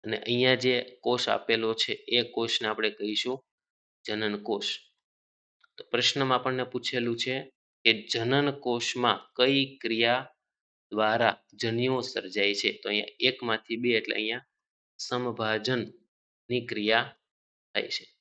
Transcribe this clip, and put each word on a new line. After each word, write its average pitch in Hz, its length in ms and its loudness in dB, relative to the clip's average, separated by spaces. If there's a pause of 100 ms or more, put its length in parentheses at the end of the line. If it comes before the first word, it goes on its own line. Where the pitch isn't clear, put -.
અને 107 140 -4
અહીંયા 123 460 2
જે 127 120 4 (260)
કોષ 120 260 0
આપેલો 113 460 2
છે, 110 200 -2 (140)
એ 120 160 4
કોષને 113 440 -2
આપણે 107 220 0
કહીશું 107 480 -4 (680)
જનન 107 380 -2
કોષ. 107 240 -2 (1080)
તો - 60 -20
પ્રશ્નમાં 127 540 0
આપણને 127 280 -2
પૂછેલું 120 520 -4
છે 127 180 -4 (500)
કે 113 60 8 (180)
જનન 131 380 2 (120)
કોષમાં 120 580 0 (180)
કઈ 135 260 4 (160)
ક્રિયા 117 500 0 (640)
દ્વારા 107 440 4 (180)
જન્યુઓ 120 480 0
સર્જાય 101 540 -2
છે? 110 180 0
તો - 160 -14
અહીંયા 104 300 -2
એકમાંથી 117 580 -2
બે, 123 200 0
એટલે 107 180 -4
અહીંયા 110 320 -6 (520)
સમભાજનની 120 1700 -4
ક્રિયા 110 420 2 (640)
થાય - 140 -2
છે. - 160 -8 (160)